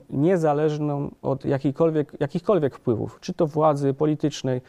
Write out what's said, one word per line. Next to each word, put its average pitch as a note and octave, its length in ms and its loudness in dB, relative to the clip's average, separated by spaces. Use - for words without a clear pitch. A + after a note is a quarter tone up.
niezależną D3+ 1040 0
od C3 240 -4
jakiejkolwiek, D3 760 0
jakichkolwiek D3+ 560 0
wpływów, G#2+ 460 -4
czy F#3 120 -8
to E3+ 140 0
władzy C#3+ 460 2
politycznej, C#3+ 760 -2